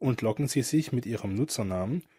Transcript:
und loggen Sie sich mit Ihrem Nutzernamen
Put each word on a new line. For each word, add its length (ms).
und 220
loggen 260
Sie 140
sich 280
mit 160
Ihrem 300
Nutzernamen 680